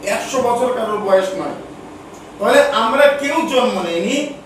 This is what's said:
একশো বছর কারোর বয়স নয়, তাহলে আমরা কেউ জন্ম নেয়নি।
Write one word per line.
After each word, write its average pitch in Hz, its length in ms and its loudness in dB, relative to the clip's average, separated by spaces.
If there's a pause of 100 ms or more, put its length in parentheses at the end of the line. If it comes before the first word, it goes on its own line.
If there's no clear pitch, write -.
(160)
একশো - 220 -6 (100)
বছর 247 300 0
কারোর 208 280 -4
বয়স 190 240 2 (100)
নয়, - 180 -8 (800)
তাহলে 240 220 4 (220)
আমরা 294 240 4 (160)
কেউ 285 160 -2 (160)
জন্ম 226 220 2 (120)
নেয়নি। 196 300 -2 (280)